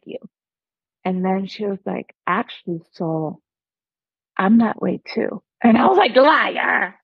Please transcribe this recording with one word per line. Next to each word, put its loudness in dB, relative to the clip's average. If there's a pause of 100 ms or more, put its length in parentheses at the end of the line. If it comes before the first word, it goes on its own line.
you." -12 (840)
And -4
then -2
she -10
was -4
like, -10 (120)
"Actually, -6 (120)
so -6 (1000)
I'm 4
that 0
way -4 (140)
too." -6 (200)
And 6
I 2
was 4
like, 2
"Liar." 2